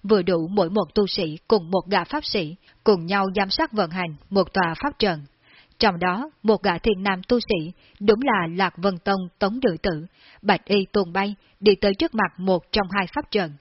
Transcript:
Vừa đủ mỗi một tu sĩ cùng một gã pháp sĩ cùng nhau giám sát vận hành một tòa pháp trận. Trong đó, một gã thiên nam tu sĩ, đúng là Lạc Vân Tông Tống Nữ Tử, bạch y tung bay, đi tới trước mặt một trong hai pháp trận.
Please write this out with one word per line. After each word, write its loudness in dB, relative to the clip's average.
Vừa 4
đủ 0
mỗi 0
một -2
tu 4
sĩ -4
cùng 2
một 2
gã 2
pháp -6
sĩ -4
cùng 4
nhau 0
giám 0
sát -2
vận 0
hành -6
một 0
tòa 0
pháp -4
trận. 0
Trong 2
đó, -2
một 2
gã 0
thiên 0
nam -2
tu 2
sĩ, -2
đúng 4
là 2
Lạc 0
Vân -2
Tông -2
Tống -2
Nữ 2
Tử, -4
bạch 0
y 2
tung -2
bay, -2
đi 6
tới 2
trước -2
mặt -2
một 0
trong -2
hai -2
pháp -6
trận. -2